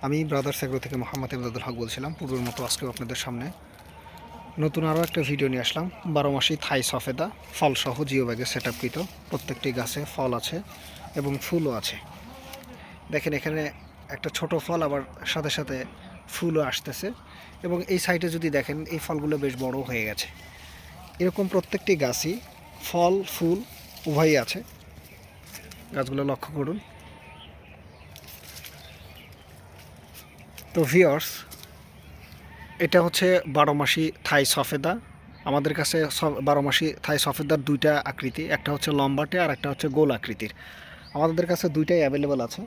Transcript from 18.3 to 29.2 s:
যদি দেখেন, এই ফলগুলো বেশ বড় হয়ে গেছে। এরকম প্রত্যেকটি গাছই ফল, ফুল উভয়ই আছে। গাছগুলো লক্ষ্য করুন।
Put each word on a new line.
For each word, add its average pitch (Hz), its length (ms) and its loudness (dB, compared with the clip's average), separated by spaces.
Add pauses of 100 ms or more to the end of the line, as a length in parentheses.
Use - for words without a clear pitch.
যদি 165 120 0 (100)
দেখেন, 143 200 0 (160)
এই 160 120 -2
ফলগুলো 151 380 0
বেশ 135 100 0 (100)
বড় 131 140 -2 (120)
হয়ে 117 200 0
গেছে। - 180 -6 (960)
এরকম 185 320 2
প্রত্যেকটি 190 400 2 (100)
গাছই 139 300 0 (560)
ফল, 175 260 6 (200)
ফুল 175 240 2 (520)
উভয়ই 151 320 6
আছে। - 160 -4 (1400)
গাছগুলো 135 360 -2
লক্ষ্য - 260 -6
করুন। 147 200 -2 (4000)